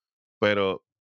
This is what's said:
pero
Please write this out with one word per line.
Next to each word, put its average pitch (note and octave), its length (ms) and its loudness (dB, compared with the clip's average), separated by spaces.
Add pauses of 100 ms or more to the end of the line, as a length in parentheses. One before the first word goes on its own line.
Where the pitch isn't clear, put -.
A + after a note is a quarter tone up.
(420)
pero G2+ 440 0 (200)